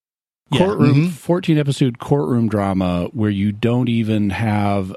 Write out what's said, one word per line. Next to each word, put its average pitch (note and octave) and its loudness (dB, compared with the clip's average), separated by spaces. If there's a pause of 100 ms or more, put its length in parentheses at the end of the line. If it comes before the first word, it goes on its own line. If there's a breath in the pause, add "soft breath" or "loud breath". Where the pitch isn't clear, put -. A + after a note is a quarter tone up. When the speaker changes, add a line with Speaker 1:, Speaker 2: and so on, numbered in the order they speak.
(500)
Speaker 1:
Yeah. C#3 2
Speaker 2:
Courtroom, D#3+ 4
Speaker 3:
Mm-hmm. D3+ 2
Speaker 2:
fourteen E3+ 0
episode C#3 0
courtroom C#3+ 0
drama F#2+ 0
where G#2+ -2
you G#2 0
don't A#2+ 0
even A2 0
have G2+ -2